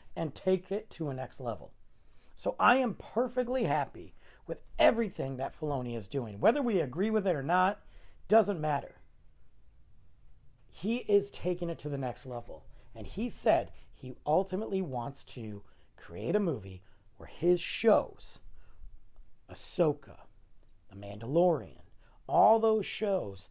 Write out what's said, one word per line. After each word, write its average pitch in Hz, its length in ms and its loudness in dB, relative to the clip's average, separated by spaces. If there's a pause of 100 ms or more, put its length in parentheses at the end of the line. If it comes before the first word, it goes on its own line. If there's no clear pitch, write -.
(160)
and 165 200 -4
take 190 360 0
it 214 200 -4
to 151 180 -4
a 135 40 -4
next 127 260 -8
level. 120 340 -6 (640)
So - 240 -2
I 202 160 8
am 254 180 2
perfectly 247 680 -2
happy 143 500 -2 (320)
with - 140 -6 (180)
everything 190 600 2
that - 220 -6
Filoni 127 380 -2
is 101 100 -6
doing. 110 320 -4
Whether 240 220 4
we 220 180 2
agree 156 300 0
with 214 160 2
it 180 100 2
or 135 80 -2
not, 185 380 2 (460)
doesn't 196 340 6
matter. 151 340 -2 (1700)
He 226 280 -2
is 202 340 2
taking 175 380 -2
it 160 100 -6
to 151 100 -6
the 143 80 -2
next 127 280 -6
level. 123 400 -10 (300)
And - 120 -8
he 226 220 -4
said 175 420 2 (200)
he 127 220 -12 (120)
ultimately 190 560 2
wants 131 440 -6
to 107 380 -8 (320)
create 107 400 -4
a 214 40 2
movie 98 440 -2 (340)
where - 120 -14
his 175 300 2
shows, - 800 2 (1120)
Ahsoka, - 680 -2 (720)
The 98 60 -16
Mandalorian, 117 840 0 (460)
all 196 320 6
those 220 260 2
shows 156 640 -2